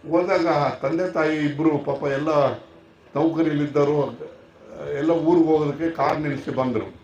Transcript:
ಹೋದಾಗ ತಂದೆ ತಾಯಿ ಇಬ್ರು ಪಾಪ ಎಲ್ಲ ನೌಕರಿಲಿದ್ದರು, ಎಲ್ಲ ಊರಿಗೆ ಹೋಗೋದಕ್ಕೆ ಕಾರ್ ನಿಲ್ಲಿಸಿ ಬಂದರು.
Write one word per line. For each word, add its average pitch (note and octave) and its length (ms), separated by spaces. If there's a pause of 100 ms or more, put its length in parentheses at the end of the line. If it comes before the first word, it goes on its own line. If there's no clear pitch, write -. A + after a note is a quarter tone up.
(100)
ಹೋದಾಗ F3+ 380 (340)
ತಂದೆ E3 240 (100)
ತಾಯಿ D#3 200 (120)
ಇಬ್ರು D3+ 240 (140)
ಪಾಪ D3 160 (140)
ಎಲ್ಲ D3+ 160 (840)
ನೌಕರಿಲಿದ್ದರು, D3 840 (1000)
ಎಲ್ಲ D#3+ 100 (180)
ಊರಿಗೆ E3 220
ಹೋಗೋದಕ್ಕೆ D3+ 380 (120)
ಕಾರ್ D3 240
ನಿಲ್ಲಿಸಿ C#3 360
ಬಂದರು. A#2 280 (160)